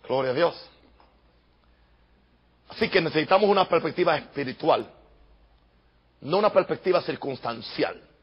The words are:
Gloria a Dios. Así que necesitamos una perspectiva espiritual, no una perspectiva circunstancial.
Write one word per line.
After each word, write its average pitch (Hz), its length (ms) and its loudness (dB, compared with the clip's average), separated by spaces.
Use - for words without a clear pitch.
Gloria 131 280 -2
a 123 40 -2
Dios. 165 360 -2
Así - 180 -2
que 185 120 2
necesitamos 165 480 2
una 196 180 4
perspectiva 165 480 0
espiritual, 135 760 -2
no 160 160 -2
una 208 160 2
perspectiva 175 480 2
circunstancial. 120 1000 -8